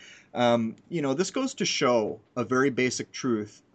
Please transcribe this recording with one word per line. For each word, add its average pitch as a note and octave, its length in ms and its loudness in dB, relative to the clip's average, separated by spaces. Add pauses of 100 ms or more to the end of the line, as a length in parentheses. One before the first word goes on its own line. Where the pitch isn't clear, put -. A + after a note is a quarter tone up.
(320)
um, A#2+ 440 2 (120)
you E3 140 -4
know, C#3 100 0
this F3 180 -2
goes C4 240 -4
to F3+ 120 -2
show A#2+ 520 0 (180)
a A#2+ 80 -2
very B2+ 260 2
basic B2 420 -2
truth A2 480 -4 (140)